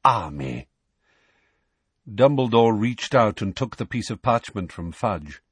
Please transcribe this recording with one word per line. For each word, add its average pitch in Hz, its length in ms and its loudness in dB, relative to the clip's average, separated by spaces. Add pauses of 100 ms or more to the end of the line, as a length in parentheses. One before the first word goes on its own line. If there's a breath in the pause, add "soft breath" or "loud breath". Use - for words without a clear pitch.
Army. 73 640 -2 (1400)
Dumbledore 117 680 4
reached 117 360 -4
out 113 280 2
and 98 140 -4
took - 200 -6
the 117 100 -8
piece - 240 -8
of 107 140 -8
parchment 110 480 -2
from 85 200 -10
Fudge. 80 500 -6 (100)